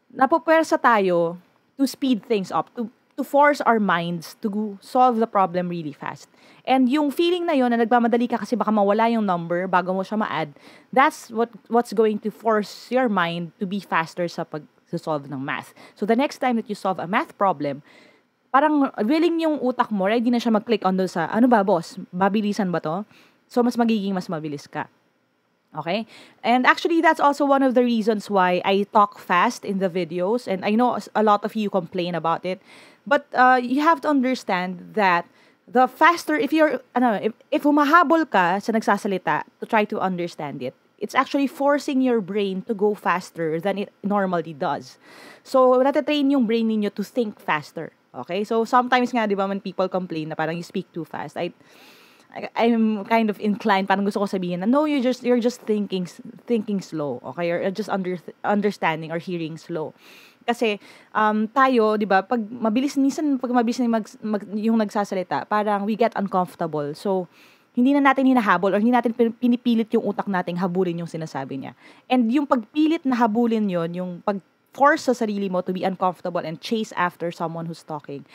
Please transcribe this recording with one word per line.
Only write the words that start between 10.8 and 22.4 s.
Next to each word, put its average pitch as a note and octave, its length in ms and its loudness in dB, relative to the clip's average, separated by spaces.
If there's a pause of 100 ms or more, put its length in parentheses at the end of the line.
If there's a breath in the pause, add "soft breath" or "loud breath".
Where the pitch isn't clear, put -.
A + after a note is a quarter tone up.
that's D4 320 2
what, A#3 240 -4 (160)
what's A#3 240 0
going G#3+ 320 0
to G#3 80 -6
force - 560 -4
your B3 240 0
mind E3+ 480 -2
to G3 80 -4
be G3 160 -8
faster E3+ 480 -2
sa E3 160 -8
pag-solve D3+ 800 -8
ng C3+ 160 -8
math. C#3 320 -8 (160 loud breath)
So, G3+ 160 -4
the A3+ 80 2
next C#4+ 240 -2
time B3+ 160 0
that G#3+ 160 -6
you F#3+ 60 -8
solve F#3+ 180 -2
a E3 140 -8
math C4 260 -2
problem, D3 480 -2 (680 soft breath)
parang C#4+ 400 2 (160)
willing E4 320 2
yung D#4 240 0
utak B3 240 -2
mo, G3 160 -2
ready A3+ 240 0
na B3 80 2
siya A3+ 160 0
mag-click G#3+ 320 0
on F#3 80 2
doon F#3 160 0
sa, E3 240 -4
"Ano A#3 160 4
ba, A3 160 4
boss? F3+ 320 0 (160)
Mabilisan G3+ 560 0